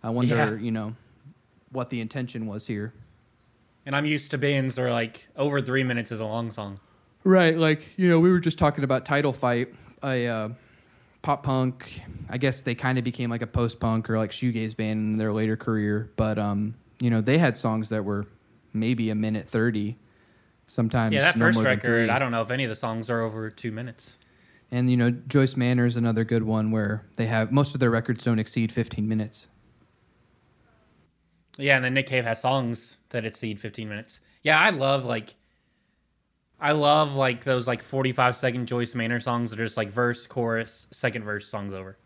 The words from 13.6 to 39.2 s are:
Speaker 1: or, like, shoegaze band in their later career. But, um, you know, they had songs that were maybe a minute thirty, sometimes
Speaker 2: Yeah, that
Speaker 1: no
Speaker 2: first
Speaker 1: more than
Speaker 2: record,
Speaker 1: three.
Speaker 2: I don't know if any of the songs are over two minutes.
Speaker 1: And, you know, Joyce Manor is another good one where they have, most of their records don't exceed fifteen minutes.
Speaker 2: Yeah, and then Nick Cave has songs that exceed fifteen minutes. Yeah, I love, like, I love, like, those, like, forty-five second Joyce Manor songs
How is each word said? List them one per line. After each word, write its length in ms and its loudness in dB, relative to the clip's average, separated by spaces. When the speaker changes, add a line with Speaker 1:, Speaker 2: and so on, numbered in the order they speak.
Speaker 1:
or, 100 2
like, 120 0
shoegaze 460 -4
band 220 -2
in 180 -2
their 160 0
later 240 0
career. 600 -2
But, 200 0
um, 380 -2
you 100 2
know, 100 4
they 200 2
had 180 2
songs 320 -2
that 160 -2
were 220 -4
maybe 360 0
a 60 -2
minute 340 -2
thirty, 480 0
sometimes 460 0
Speaker 2:
Yeah, 80 2
that 160 4
Speaker 1:
no 80 4
Speaker 2:
first 100 6
Speaker 1:
more 80 4
than 80 4
Speaker 2:
record, 100 0
Speaker 1:
three. 40 2
Speaker 2:
I 100 2
don't 120 -2
know 120 0
if 80 -4
any 140 -2
of 40 -4
the 60 -6
songs 340 -6
are 120 0
over 280 -6
two 220 -8
minutes. 460 -12
Speaker 1:
And, 200 2
you 60 4
know, 120 4
Joyce 480 2
Manor 300 2
is 80 0
another 300 2
good 180 0
one 260 0
where 360 -2
they 100 -2
have, 260 0
most 220 2
of 60 -6
their 100 4
records 340 0
don't 140 2
exceed 340 -2
fifteen 360 -4
minutes. 400 -4
Speaker 2:
Yeah, 180 4
and 80 2
then 100 0
Nick 140 0
Cave 160 0
has 160 -2
songs 600 -2
that 160 -6
exceed 340 -8
fifteen 300 -10
minutes. 320 -14
Yeah, 140 4
I 120 6
love, 340 2
like, 320 -6
I 140 0
love, 440 4
like, 280 0
those, 240 0
like, 140 -2
forty-five 560 0
second 300 -2
Joyce 280 -4
Manor 240 -2
songs 300 -2